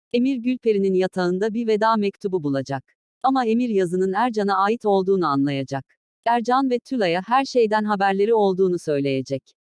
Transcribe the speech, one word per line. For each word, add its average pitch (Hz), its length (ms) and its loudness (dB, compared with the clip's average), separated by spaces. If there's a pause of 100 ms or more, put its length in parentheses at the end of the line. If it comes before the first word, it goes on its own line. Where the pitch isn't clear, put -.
(120)
Emir 262 240 0
Gülperi'nin 220 580 0
yatağında 185 600 0
bir 233 120 -4
veda 220 300 2
mektubu 196 460 -2
bulacak. 135 540 -4 (260)
Ama 262 240 0
Emir 233 220 0
yazının 190 440 0
Ercan'a 208 440 0
ait 202 280 0
olduğunu 196 420 2
anlayacak. 139 580 -2 (420)
Ercan 247 440 0
ve 247 80 0
Tülay'a 190 480 -2
her 262 180 2
şeyden 214 400 2
haberleri 202 500 2
olduğunu 190 440 2
söyleyecek. 139 640 -2 (260)